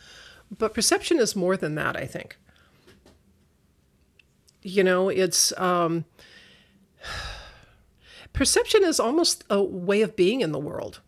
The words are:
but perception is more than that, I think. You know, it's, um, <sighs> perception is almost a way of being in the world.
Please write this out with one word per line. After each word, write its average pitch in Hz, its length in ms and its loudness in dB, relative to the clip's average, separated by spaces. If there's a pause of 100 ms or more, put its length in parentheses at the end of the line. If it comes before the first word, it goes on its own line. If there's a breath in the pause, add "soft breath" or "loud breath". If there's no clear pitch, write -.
(580 loud breath)
but 220 160 -2
perception 339 460 0
is 214 160 0
more 185 220 0
than 156 180 -4
that, 127 220 -4
I 139 80 -8
think. - 320 -14 (2250 soft breath)
You 190 240 2
know, 185 240 2
it's, 180 500 2
um, 170 460 0 (1000 loud breath)
<sighs> - 1300 -16
perception 403 540 2
is 320 160 2
almost 302 480 0
a 202 120 2
way 196 400 0
of 214 140 -2
being 202 240 2
in 160 140 -2
the 147 60 -6
world. 107 480 -10